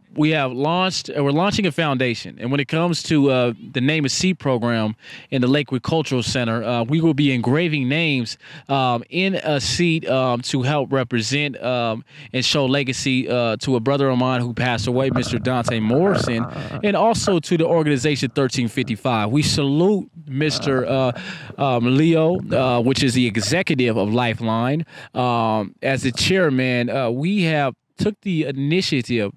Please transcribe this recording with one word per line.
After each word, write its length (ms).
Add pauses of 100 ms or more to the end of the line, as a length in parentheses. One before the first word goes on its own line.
(160)
we 160
have 200
launched, 640
uh, 80
we're 60
launching 380
a 40
foundation. 680
And 100
when 100
it 80
comes 360
to, 260
uh, 240 (200)
the 60
Name 260
a 40
Seat 300
program 560 (340)
in 100
the 80
Lakewood 360
Cultural 400
Center, 400
uh, 200
we 160
will 140
be 180
engraving 560
names, 520 (300)
um, 420
in 240
a 260
seat, 480
um, 320
to 220
help 280
represent, 680
um, 420 (300)
and 100
show 220
legacy, 640
uh, 280
to 180
a 40
brother 300
of 80
mine 240
who 100
passed 360
away, 240
Mister 260
Dante 420
Morrison, 640 (400)
and 140
also 420
to 160
the 120
organization 640
thirteen 360
fifty-five. 640
We 140
salute 640 (160)
Mister, 600
uh, 240 (480)
um, 360
Leo, 440 (120)
uh, 300
which 220
is 100
the 140
executive 680
of 160
Lifeline. 760 (260)
Um, 720
as 180
the 100
chairman, 800
uh, 220
we 320
have 320 (220)
took 240
the 240
initiative 920